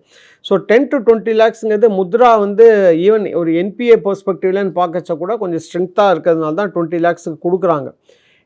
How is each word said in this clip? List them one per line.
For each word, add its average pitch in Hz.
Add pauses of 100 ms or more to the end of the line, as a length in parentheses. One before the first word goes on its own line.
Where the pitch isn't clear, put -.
(440)
So, 196
ten 240
to 294
twenty 220
lakhs-ங்கிறது 220
முத்ரா 214
வந்து 202 (320)
even 196
ஒரு 165
என்பிஏ 208
பெர்ஸ்பெக்டிவ்லன்னு 190
பார்க்கச்ச 175
கூட 180
கொஞ்சம் 180
ஸ்ட்ரென்த்தா 180
இருக்கிறதுனால 160
தான் 196
ட்வென்டி 170
லேக்ஸுக்கு 170
கொடுக்குறாங்க. 170 (580)